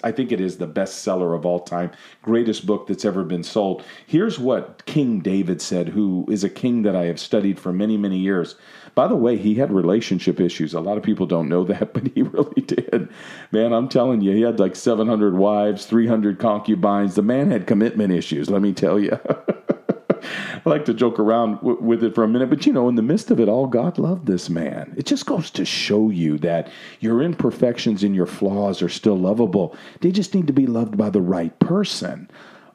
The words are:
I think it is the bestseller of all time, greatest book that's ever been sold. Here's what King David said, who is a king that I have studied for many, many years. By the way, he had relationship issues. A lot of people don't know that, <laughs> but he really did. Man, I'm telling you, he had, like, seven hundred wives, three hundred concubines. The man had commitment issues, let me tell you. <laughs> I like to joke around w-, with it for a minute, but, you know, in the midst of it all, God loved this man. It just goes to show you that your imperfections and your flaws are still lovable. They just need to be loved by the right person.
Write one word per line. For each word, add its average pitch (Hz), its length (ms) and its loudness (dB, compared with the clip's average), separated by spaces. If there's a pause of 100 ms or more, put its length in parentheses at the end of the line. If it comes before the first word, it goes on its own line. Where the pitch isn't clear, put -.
I 113 80 -2
think 120 180 -4
it 104 100 -2
is 92 180 -4
the 87 100 -6
bestseller 92 640 -2
of 78 100 -6
all 87 140 0
time, 87 320 -6 (320)
greatest 113 440 0
book 101 200 -2
that's 95 180 -4
ever 95 200 -2
been 85 180 -4
sold. 95 400 -2 (240)
Here's 180 320 0
what 123 480 -2
King 120 340 0
David 92 420 -2
said, 87 260 -2
who 92 400 0
is 101 160 0
a 95 60 -2
king 120 320 -2
that 101 120 2
I 90 100 0
have 85 140 -2
studied 101 400 0
for 92 140 -6
many, 104 240 0
many 98 220 0
years. 92 380 0 (380)
By 139 140 4
the 170 80 2
way, 120 200 2
he 104 180 2
had 127 180 2
relationship 92 680 2
issues. 85 360 -2
A 85 60 -4
lot 101 180 -4
of - 40 -6
people 98 240 0
don't 82 220 0
know 90 160 2
that, 98 300 -2
<laughs> - 0 -
but 123 200 -4
he - 80 0
really - 400 0
did. - 460 -2 (420)
Man, 113 220 2
I'm 120 160 0
telling 123 320 2
you, 98 120 2
he 107 100 4
had, 113 180 2
like, 90 160 2
seven 110 320 0
hundred 107 260 2
wives, 104 520 2
three 113 200 2
hundred 107 320 2
concubines. 101 760 0
The 104 80 2
man 131 280 2
had 104 160 -2
commitment 107 460 2
issues, 78 380 -2
let 101 120 2
me 101 100 2
tell 98 280 2
you. 101 240 0
<laughs> - 40 -6 (1300)
I - 60 0
like 147 160 2
to 113 100 0
joke 117 240 2
around 110 380 2
w-, 120 240 -2
with 113 240 2
it 110 100 0
for 117 80 4
a 110 60 4
minute, 123 220 2
but, - 160 2
you 294 80 6
know, 123 160 2
in 123 40 0
the 113 80 2
midst 151 280 0
of 202 100 4
it 110 80 4
all, 127 180 2
God 131 320 0
loved 165 280 -2
this 90 240 -2
man. 80 480 -6
It 143 80 -8
just 277 180 -2
goes 196 280 -4
to - 120 -4
show 107 460 0
you 82 280 0
that 85 300 -2 (320)
your 113 220 2
imperfections 120 800 0
and 101 120 2
your 90 120 2
flaws 98 560 -2
are 87 80 0
still 101 280 2
lovable. 95 560 0 (280)
They 175 80 4
just 190 240 -2
need 180 140 2
to 139 40 0
be 135 140 4
loved 113 320 0
by 104 100 2
the 98 140 2
right 87 360 -2
person. - 720 -4 (440)